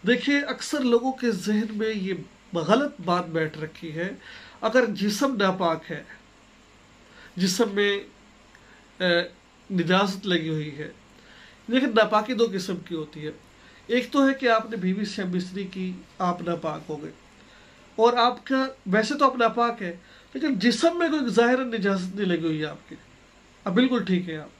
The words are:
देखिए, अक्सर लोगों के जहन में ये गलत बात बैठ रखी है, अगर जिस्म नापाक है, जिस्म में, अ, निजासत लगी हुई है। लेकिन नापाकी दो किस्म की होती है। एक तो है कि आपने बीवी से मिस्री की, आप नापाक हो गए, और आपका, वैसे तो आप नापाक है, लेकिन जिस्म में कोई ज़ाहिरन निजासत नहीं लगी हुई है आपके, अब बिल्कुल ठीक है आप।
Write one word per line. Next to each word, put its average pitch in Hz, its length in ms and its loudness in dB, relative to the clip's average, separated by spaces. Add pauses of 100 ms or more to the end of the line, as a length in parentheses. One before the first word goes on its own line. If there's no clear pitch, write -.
देखिए, 277 360 2
अक्सर 269 420 -4
लोगों 240 280 2
के 247 200 -2
जहन 214 400 -2
में 220 220 -2
ये 190 320 -6 (300)
गलत 220 460 2
बात 175 240 0
बैठ 160 320 -2
रखी 156 320 -10
है, 175 320 -8 (420)
अगर 233 220 4
जिस्म 214 500 -2
नापाक 185 500 0
है, 151 200 -10 (1300)
जिस्म 190 320 2
में, 202 360 0 (960)
अ, 175 280 2 (420)
निजासत 185 540 2
लगी 165 220 0
हुई 156 220 -4
है। 143 260 -12 (760)
लेकिन 254 200 2
नापाकी 214 440 2
दो 226 140 2
किस्म 190 280 -4
की - 200 -10
होती 151 240 -10
है। 151 200 -12 (500)
एक 240 220 0
तो 277 140 4
है 269 80 4
कि 262 140 -2
आपने 220 300 2
बीवी 190 280 0
से 208 200 -6
मिस्री 180 400 -4
की, 185 400 -8 (160)
आप 175 200 -2
नापाक 160 480 -6
हो 151 80 -6
गए, 151 140 -12 (880)
और 240 160 6
आपका, 262 600 0 (120)
वैसे 214 280 2
तो 285 120 4
आप 262 120 0
नापाक 226 420 2
है, 175 200 -8 (340)
लेकिन 262 240 0
जिस्म 320 400 4
में 330 120 2
कोई 277 180 0
ज़ाहिरन 240 380 4
निजासत 190 480 -2
नहीं 202 100 -2
लगी 165 200 0
हुई 160 120 0
है 151 80 -4
आपके, - 300 -14 (720)
अब 180 60 -2
बिल्कुल 247 320 2
ठीक 180 240 0
है 160 80 -8
आप। 147 220 -14